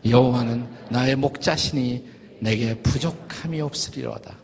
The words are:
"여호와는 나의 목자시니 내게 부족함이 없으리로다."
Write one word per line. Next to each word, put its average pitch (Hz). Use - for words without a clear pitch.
"여호와는 120
나의 127
목자시니 135
내게 113
부족함이 160
없으리로다." -